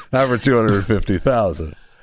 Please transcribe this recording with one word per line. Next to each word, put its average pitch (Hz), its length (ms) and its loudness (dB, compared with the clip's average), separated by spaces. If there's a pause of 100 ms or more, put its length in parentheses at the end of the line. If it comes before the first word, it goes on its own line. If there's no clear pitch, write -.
(120)
not 131 140 2
for 123 100 0
two 123 200 2
hundred 101 280 2
fifty 98 340 0
thousand. 87 580 -2 (260)